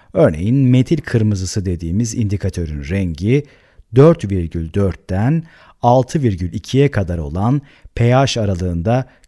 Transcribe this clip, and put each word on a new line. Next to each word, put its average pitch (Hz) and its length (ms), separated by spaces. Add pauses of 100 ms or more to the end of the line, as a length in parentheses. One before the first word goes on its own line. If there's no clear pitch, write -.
(140)
Örneğin 110 420
metil 127 420
kırmızısı 104 680
dediğimiz 92 500
indikatörün 87 760
rengi 98 560 (500)
dört 147 360
virgül 82 420
dörtten 101 720 (380)
altı 127 400
virgül 90 320
ikiye 135 380
kadar 87 260
olan 95 440 (340)
P 117 180
H 127 280
aralığında 90 640 (220)